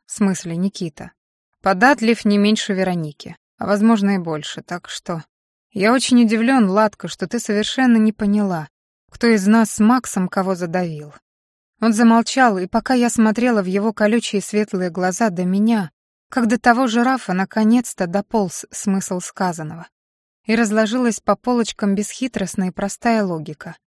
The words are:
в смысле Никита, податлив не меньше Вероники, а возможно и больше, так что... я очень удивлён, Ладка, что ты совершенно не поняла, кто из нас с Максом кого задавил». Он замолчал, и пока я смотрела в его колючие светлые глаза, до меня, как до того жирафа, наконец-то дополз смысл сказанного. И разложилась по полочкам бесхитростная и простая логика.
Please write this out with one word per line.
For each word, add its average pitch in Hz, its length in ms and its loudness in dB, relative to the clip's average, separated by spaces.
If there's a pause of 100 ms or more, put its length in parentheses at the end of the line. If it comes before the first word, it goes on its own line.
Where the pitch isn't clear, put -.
в - 60 -20
смысле 185 440 -2
Никита, 180 560 -6 (500)
податлив 226 640 2
не 208 140 2
меньше 208 360 0
Вероники, 175 640 -4 (220)
а - 80 -10
возможно 202 460 2
и 196 80 0
больше, 160 420 -8
так - 280 -12
что... 170 340 -10 (480)
я 208 200 0
очень 247 320 4
удивлён, 226 460 2
Ладка, 208 380 0
что 175 200 -8
ты 240 120 -4
совершенно 226 580 2
не 214 160 2
поняла, 202 560 -2 (420)
кто - 160 -2
из 214 200 4
нас 220 240 4
с - 80 -10
Максом 214 500 2
кого 190 260 -2
задавил». 165 580 -6 (680)
Он 220 120 2
замолчал, 226 640 4
и 185 100 -4
пока 233 260 -2
я 240 160 2
смотрела 226 520 2
в 185 40 -2
его 202 280 -2
колючие 214 480 0
светлые 190 480 -2
глаза, 185 400 0
до 180 160 -4
меня, 202 460 0 (380)
как 233 180 0
до 240 120 0
того 247 280 2
жирафа, 240 460 0
наконец-то 214 720 0
дополз 196 640 -4
смысл 190 520 -4
сказанного. 165 640 -8 (580)
И 220 100 0
разложилась 220 640 2
по 202 160 0
полочкам 220 600 -2
бесхитростная 196 720 -4
и - 20 -8
простая 214 520 -2
логика. 160 540 -8 (200)